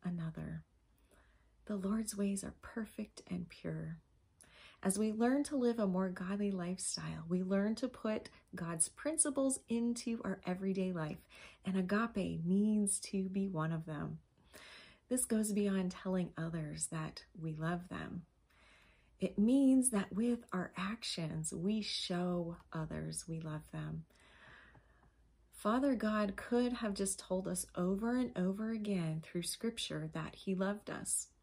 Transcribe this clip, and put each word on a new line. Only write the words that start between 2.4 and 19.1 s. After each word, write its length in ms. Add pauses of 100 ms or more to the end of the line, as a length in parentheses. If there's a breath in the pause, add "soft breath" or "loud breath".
are 160
perfect 640
and 220
pure. 480 (840 loud breath)
As 160
we 140
learn 340
to 120
live 220
a 80
more 220
godly 420
lifestyle, 760
we 160
learn 320
to 140
put 400 (240 loud breath)
God's 340
principles 800
into 560
our 220
everyday 480
life, 340 (380 loud breath)
and 100
agape 720
needs 560
to 260
be 220
one 240
of 120
them. 340 (880 loud breath)
This 180
goes 280
beyond 380
telling 440
others 520
that 380 (140)
we 140
love 360
them. 340 (960 soft breath)